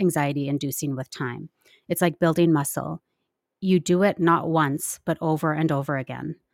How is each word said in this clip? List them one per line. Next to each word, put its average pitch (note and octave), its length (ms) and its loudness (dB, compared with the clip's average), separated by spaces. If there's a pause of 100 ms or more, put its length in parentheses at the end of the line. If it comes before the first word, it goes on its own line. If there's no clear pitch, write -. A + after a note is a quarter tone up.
anxiety-inducing C#3+ 920 -2
with C3 160 -8
time. B2+ 400 -8 (380)
It's F3 140 -4
like E3+ 160 2
building E3+ 340 4
muscle. D3 500 -2 (580)
You F#3 200 4
do F3 220 2
it G3+ 160 2
not E3 300 2
once, D#3 580 0
but D#3+ 160 0
over D#3 300 0
and D#3 200 0
over C#3+ 240 -2
again. C3 400 -8 (180)